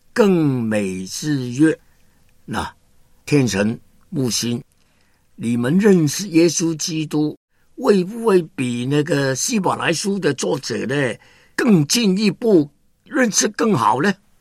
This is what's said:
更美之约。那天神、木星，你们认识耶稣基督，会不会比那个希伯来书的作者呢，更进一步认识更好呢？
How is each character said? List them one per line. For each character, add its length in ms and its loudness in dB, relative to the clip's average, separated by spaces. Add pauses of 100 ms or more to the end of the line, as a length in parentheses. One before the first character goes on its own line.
(140)
更 480 4
美 440 -2
之 460 -6
约。 260 2 (680)
那 240 -6 (560)
天 220 2
神、 320 -2 (300)
木 200 -4
星， 320 -4 (760)
你 220 -2
们 220 2
认 280 6
识 200 -6
耶 200 4
稣 280 -2
基 300 -6
督， 300 -2 (420)
会 260 2
不 200 -10
会 180 2 (140)
比 300 -4
那 180 0
个 300 -2
希 260 -2
伯 160 0
来 160 -2
书 280 -4
的 140 0
作 260 -4
者 260 -8
呢， 300 -2 (400)
更 320 4
进 280 2
一 140 2
步 400 2 (360)
认 260 0
识 160 0
更 260 0
好 280 2
呢？ 120 0 (280)